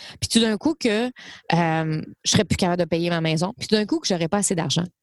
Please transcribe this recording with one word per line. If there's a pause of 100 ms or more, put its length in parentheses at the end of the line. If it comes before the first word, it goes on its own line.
(220)
Puis
tout
d'un
coup
que,
euh, (1120)
je
serais
plus
capable
de
payer
ma
maison.
Puis
tout
d'un
coup
que
j'aurais
pas
assez
d'argent. (180)